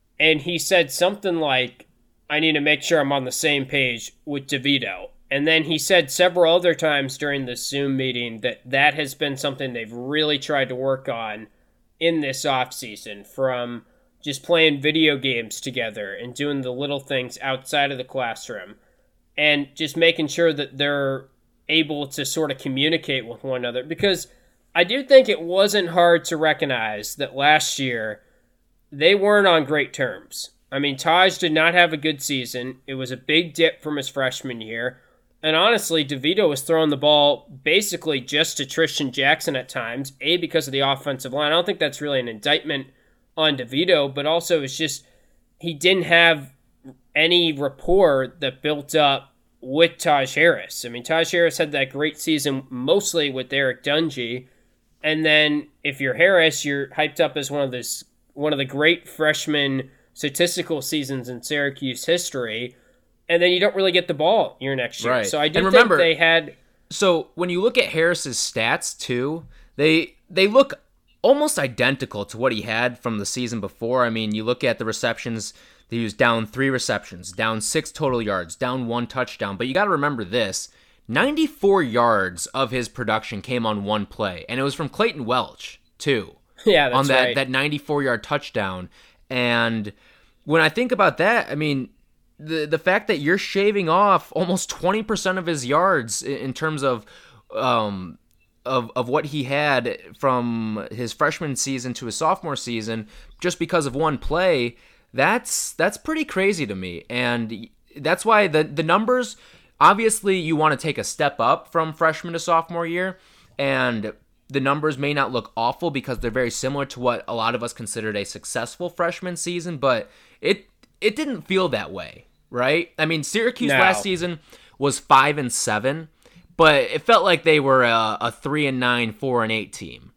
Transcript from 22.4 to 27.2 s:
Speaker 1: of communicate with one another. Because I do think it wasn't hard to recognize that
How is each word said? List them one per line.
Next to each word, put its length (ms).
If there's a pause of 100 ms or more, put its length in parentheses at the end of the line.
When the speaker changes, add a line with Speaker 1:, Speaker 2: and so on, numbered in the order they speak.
Speaker 1:
of 80
communicate 680
with 180
one 160
another. 240
Because 420 (480)
I 80
do 220
think 240
it 140
wasn't 480
hard 340
to 120
recognize 800
that 200